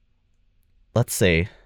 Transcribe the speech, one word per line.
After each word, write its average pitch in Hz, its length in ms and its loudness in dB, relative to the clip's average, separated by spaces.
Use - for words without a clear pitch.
let's 120 200 -2
see. 90 340 0